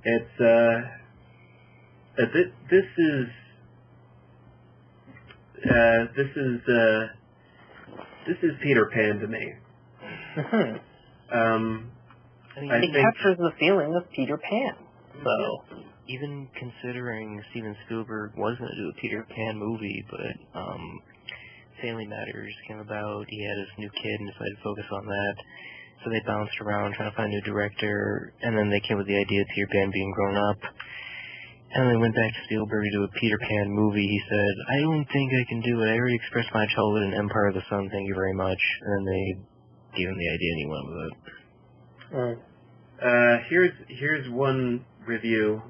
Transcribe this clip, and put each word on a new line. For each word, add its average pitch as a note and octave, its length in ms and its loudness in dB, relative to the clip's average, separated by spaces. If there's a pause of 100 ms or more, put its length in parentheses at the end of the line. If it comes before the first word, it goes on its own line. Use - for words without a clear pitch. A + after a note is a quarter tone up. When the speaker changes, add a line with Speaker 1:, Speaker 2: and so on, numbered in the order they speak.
Speaker 1:
It's, A#2 380 0
uh, - 1800 2
uh, A2+ 120 6
thi-, F3+ 200 4 (160)
this F#3+ 160 6 (120)
is, C#3+ 300 4 (2500)
uh, A#2 340 8 (180)
this C#3 180 2
is, B2+ 320 0
uh, A2+ 340 6 (1300)
this F3 160 -2
is D#3+ 80 4 (100)
Peter B2 320 6
Pan G#2+ 260 2
to G#2 80 -4
me. A2 260 -8 (840)
Speaker 2:
Mm-hmm. - 1000 -4
Speaker 1:
Um, A2+ 540 2 (640)
Speaker 3:
I C#3 60 -12
mean, C#3 100 -4
Speaker 1:
I A#2+ 60 4
Speaker 2:
it - 40 4
Speaker 1:
think D#3+ 140 2
Speaker 2:
captures F3 420 4
the E3+ 220 2
feeling D#3+ 360 4
of F3 160 -2
Peter C3 260 -2
Pan. A#3+ 380 -4 (480)
So A2+ 560 -4 (280)
Speaker 3:
even C#3 420 -10 (100)
considering A#2 840 -8 (100)
Steven A2 240 -8 (100)
Spielberg G#2+ 520 -6
was A2+ 220 -2
gonna - 160 -8
do F#2+ 140 -6
a - 120 -12
Peter A2 320 -6
Pan A2 240 -4
movie, G#2+ 540 -6
but, - 480 -10
um, F2 400 -10 (840)
family A2+ 260 -8
matters G#2+ 460 -10 (140)
came G#2+ 120 -14
about. G#2+ 500 -8
He G#2 140 -10
had G2+ 140 -4
his G2+ 200 -10
new G#2 120 -10
kid G#2+ 300 -6
and G2+ 120 -8
decided G#2 260 -8
to - 60 -20
focus G#2 280 -6
on G2+ 140 -6
that. G2+ 300 -2 (680)
So A#2 80 -6
they A2+ 160 0
bounced G#2 340 -4
around G#2 340 -2
trying G#2+ 160 -6
to - 40 -14
find G#2+ 160 -2
a G#2 40 -2
new G#2 80 -2
director, G#2 1000 -2
and A2+ 160 0
then G#2 120 4
they G2+ 180 4
came G#2+ 100 0
with G2 100 -2
the G2+ 120 2
idea G2+ 220 2
of G2+ 140 0
Peter G2+ 160 0
Pan G2 200 2
being G2 240 -2
grown G2 200 0
up. G#2 240 2 (1160)
And B2+ 140 4
they A#2 80 6
went A2+ 180 4
back A2+ 160 2
to - 140 -10
Spielberg G#2+ 380 -2
to G#2 80 0
do G2+ 120 2
a - 160 -4
Peter G#2+ 200 2
Pan G2+ 320 0
movie. G#2 340 2
He G2+ 240 0
said, G#2 240 2 (160)
"I C3+ 120 2
don't D#3 300 2
think C3+ 220 2
I B2+ 160 2
can A#2 120 -4
do A#2 200 0
it. A2 100 4
I A2+ 60 2
already B2 180 2
expressed - 380 -4
my G#2+ 140 2
childhood G#2 360 2
in G2 120 0
Empire G2+ 320 2
of F#2+ 80 0
the F#2+ 140 -4
Sun. G2 200 -2
Thank G2 180 -4
you F#2+ 80 -4
very F#2+ 180 0
much." F#2+ 280 -2 (200)
And G#2 120 -4
then G2 180 -2
they - 840 -6
gave F2+ 100 0
him F#2+ 100 -4
the E2+ 120 -2
idea E2+ 220 -2
and D#2+ 80 -2
he D2 80 -4
went D2 200 -6
with E2 160 -10
it. D#2+ 100 -8 (1000)
Speaker 2:
Mm. B2 240 -4 (640)
Speaker 1:
Uh, A#2+ 480 6
here's, F3+ 220 6 (160)
here's C#3 420 -4
one B2+ 560 0 (220)
review. A2 640 0